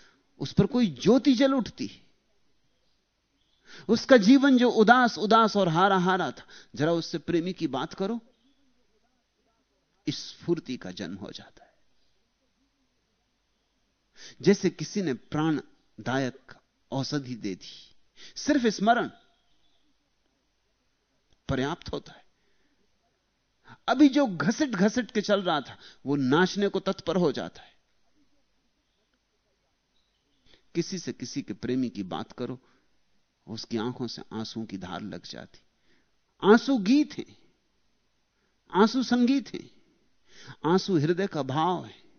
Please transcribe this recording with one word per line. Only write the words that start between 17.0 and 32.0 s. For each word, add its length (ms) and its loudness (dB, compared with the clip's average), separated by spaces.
दे 200 -8
दी, 400 -18
सिर्फ 300 0
स्मरण 440 0
पर्याप्त 440 -4
होता 200 -10
है। 160 -20
अभी 200 6
जो 180 2
घसीट 420 -2
घसीट 420 0
के 100 -4
चल 220 0
रहा 180 -2
था, 180 -14
वो 100 -2
नाचने 520 2
को 120 -4
तत्पर 360 -4
हो 160 2
जाता 300 -10
है। 140 -20
किसी 240 -6
से 140 -10
किसी 300 -10
के 100 -12
प्रेमी 360 -4
की 140 -8